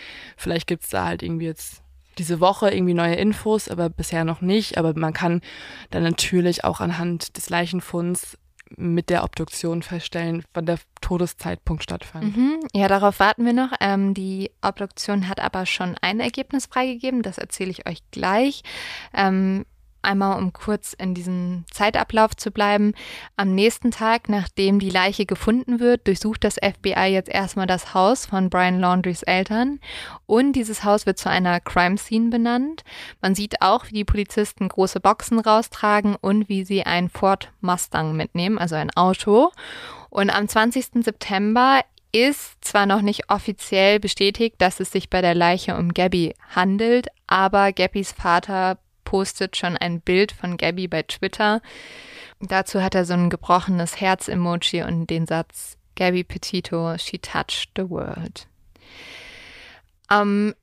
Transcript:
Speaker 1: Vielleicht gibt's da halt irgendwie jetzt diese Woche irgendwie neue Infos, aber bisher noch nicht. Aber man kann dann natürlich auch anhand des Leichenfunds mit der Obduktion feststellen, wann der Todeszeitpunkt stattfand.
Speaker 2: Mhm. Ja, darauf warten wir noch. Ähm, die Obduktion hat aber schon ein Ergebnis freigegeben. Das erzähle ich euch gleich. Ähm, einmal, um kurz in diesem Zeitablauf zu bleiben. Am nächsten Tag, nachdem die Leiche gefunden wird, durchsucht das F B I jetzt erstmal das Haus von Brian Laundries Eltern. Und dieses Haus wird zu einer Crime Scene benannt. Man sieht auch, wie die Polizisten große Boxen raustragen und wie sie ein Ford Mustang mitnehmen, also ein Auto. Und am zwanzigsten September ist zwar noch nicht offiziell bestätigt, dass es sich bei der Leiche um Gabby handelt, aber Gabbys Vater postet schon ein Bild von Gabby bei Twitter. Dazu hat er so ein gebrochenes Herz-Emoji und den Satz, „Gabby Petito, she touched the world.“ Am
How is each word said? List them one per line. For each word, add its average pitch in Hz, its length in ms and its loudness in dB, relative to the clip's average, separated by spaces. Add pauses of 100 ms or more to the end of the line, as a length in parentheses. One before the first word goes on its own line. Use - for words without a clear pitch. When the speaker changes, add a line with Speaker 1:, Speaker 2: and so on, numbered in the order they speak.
(360)
Speaker 1:
Vielleicht - 320 -4
gibt's - 220 -4
da - 160 -2
halt 170 180 -4
irgendwie 165 220 -4
jetzt - 360 -10 (360)
diese 170 240 -4
Woche 196 280 4
irgendwie 180 240 2
neue 170 220 2
Infos, 214 540 0
aber 170 200 -2
bisher 165 360 -4
noch 160 160 -4
nicht. 196 360 0
Aber 165 180 2
man 160 180 -2
kann 170 280 0 (500)
dann 170 120 -2
natürlich 175 600 0
auch - 160 -2
anhand 175 560 -4
des - 120 -10
Leichenfunds 175 880 -4 (380)
mit 170 360 -2
der 170 120 2
Obduktion 165 600 -6
feststellen, 170 720 -6
wann 165 120 -6
der 170 140 -2 (200)
Todeszeitpunkt - 840 -4
stattfand. 190 520 -6
Speaker 2:
Mhm. 277 240 2 (140)
Ja, 196 140 4
darauf 196 320 4
warten 214 260 4
wir 240 80 2
noch. 254 260 0
Ähm, 196 360 0
die 190 340 -6 (120)
Obduktion 196 680 -4
hat 190 120 -6
aber 185 280 -4
schon 180 340 -4
ein 196 180 0
Ergebnis 254 460 -4
freigegeben. 254 560 -2
Das 196 160 -6
erzähle - 320 -8
ich - 180 -12
euch 165 120 -8 (100)
gleich. 233 540 0 (500)
Ähm, 190 520 2 (400)
einmal, 196 320 2
um 185 140 -2
kurz - 400 -6
in 185 220 -6
diesem 180 580 -4
Zeitablauf 220 640 2
zu - 160 -6
bleiben. 208 400 4 (460)
Am 190 180 0
nächsten 226 340 2
Tag, 226 380 0
nachdem 196 520 2
die 196 100 0
Leiche 185 360 2
gefunden 240 540 0
wird, 240 280 4
durchsucht 214 360 0
das 208 140 0
F 196 220 0
B 190 140 0
I 190 200 2
jetzt 190 160 0
erstmal 190 380 -2
das 180 260 -2
Haus 196 320 4
von 190 240 0
Brian 180 320 2
Laundries 180 420 2
Eltern. 220 560 0 (460)
Und 262 320 4
dieses 220 260 -4
Haus 208 220 2
wird 220 140 0
zu 190 100 -4
einer 175 320 2
Crime 180 360 2
Scene 226 340 0
benannt. 247 520 0 (380)
Man 190 120 2
sieht 202 280 -4
auch, 196 260 4
wie - 60 -12
die 208 100 -2
Polizisten 208 640 -2
große 190 320 0
Boxen 220 400 2
raustragen 208 800 2
und 202 320 2
wie 190 160 -2
sie 196 200 0
ein 175 220 2
Ford - 540 0
Mustang 160 560 -2
mitnehmen, 180 400 -2
also 165 180 -4
ein 151 220 -4
Auto. 202 540 4 (580)
Und 202 220 0
am 208 180 0
zwanzigsten 240 540 0
September 220 760 2 (320)
ist 254 480 0
zwar 202 280 2
noch 202 140 2
nicht 202 300 -2
offiziell 202 720 2
bestätigt, 208 560 0
dass 185 240 2
es 190 100 -6
sich - 180 -2
bei 185 120 2
der 175 120 4
Leiche 175 440 2
um 170 160 0
Gabby 180 420 0 (180)
handelt, 214 540 2 (180)
aber 196 460 4
Gabbys 190 400 -2
Vater 185 680 0 (260)
postet 190 520 -2
schon 175 200 -2
ein 170 240 -4
Bild 190 300 2
von 180 260 -8
Gabby 175 300 -2
bei 160 160 -4
Twitter. 208 580 -2 (800)
Dazu 190 420 -2
hat 190 140 0
er 185 100 2
so 175 80 -2
ein 175 160 2
gebrochenes 175 720 0
Herz-Emoji 175 800 -2
und 170 240 -4
den 165 200 -2
Satz, - 500 -6 (180)
„Gabby 180 280 2
Petito, 165 720 -4
she - 220 -10
touched - 560 -6
the 190 160 -4
world.“ - 560 -10 (1600)
Am 208 560 2